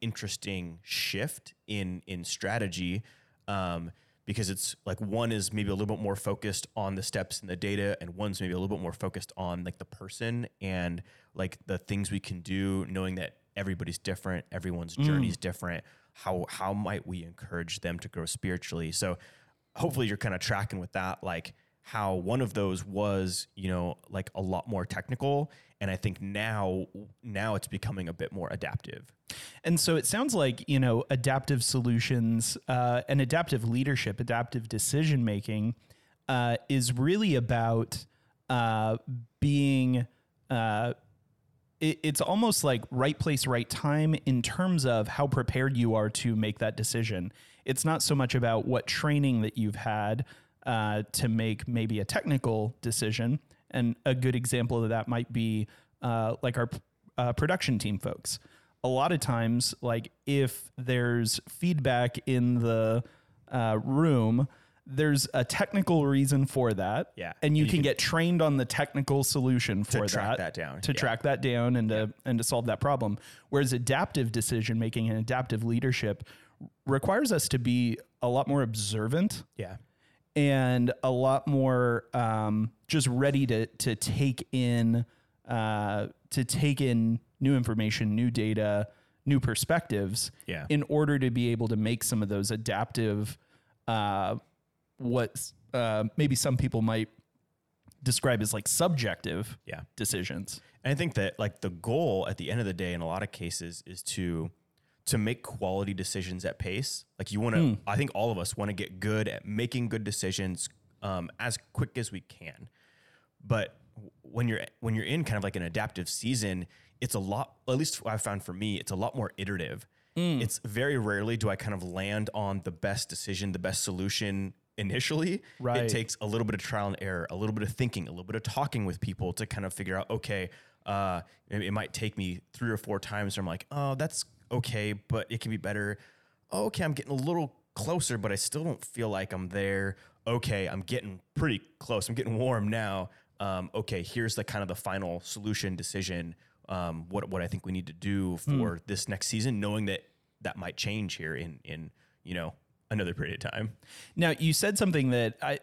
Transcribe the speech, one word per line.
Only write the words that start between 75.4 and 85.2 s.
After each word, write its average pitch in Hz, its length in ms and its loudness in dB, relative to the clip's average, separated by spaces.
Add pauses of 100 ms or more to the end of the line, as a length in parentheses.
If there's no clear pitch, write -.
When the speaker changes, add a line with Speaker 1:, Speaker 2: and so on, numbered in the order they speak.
Speaker 2:
leadership 117 580 2 (640)
requires 202 460 2
us 160 160 2
to 131 100 2
be 120 400 2 (240)
a 123 60 2
lot 131 180 2
more 139 160 4
observant. 110 800 0 (120)
Speaker 1:
Yeah. 92 200 -8 (600)
Speaker 2:
And 127 560 6 (100)
a 131 80 4
lot 131 360 4
more, 127 640 4
um, 110 600 2 (160)
just 143 180 4
ready 135 400 4
to, 113 200 2
to - 280 0
take - 580 0
in, 117 540 4 (420)